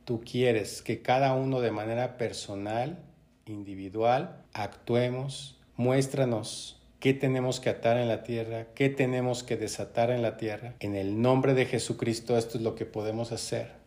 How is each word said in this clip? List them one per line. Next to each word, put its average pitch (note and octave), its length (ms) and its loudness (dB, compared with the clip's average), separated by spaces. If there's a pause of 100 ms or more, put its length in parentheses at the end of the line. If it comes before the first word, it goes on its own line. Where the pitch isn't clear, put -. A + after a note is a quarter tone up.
tú A#2 160 -2
quieres A#2+ 640 2
que - 200 -4
cada C3 340 4
uno C3 260 0
de A2+ 100 2
manera A2+ 460 -2
personal, A2 840 -4 (460)
individual, G#2 1080 -2
actuemos. B2 1040 -2 (200)
Muéstranos B2 960 0 (320)
qué C3 80 6
tenemos C3 460 0
que - 100 0
atar A#2 280 2
en A#2+ 100 2
la A2 160 0
tierra, A2+ 500 -4
qué C#3 160 4
tenemos B2+ 540 0
que A2+ 140 -2
desatar G#2+ 520 -2
en A#2+ 140 0
la A2 140 -2
tierra. A2+ 420 -6
En G2+ 160 -2
el G2 260 0
nombre C3 320 6
de B2+ 140 4
Jesucristo A#2+ 680 0
esto A#2 220 0
es A2 60 -2
lo A2 100 0
que G#2+ 140 -6
podemos A2 440 -4
hacer. A2+ 420 -6 (140)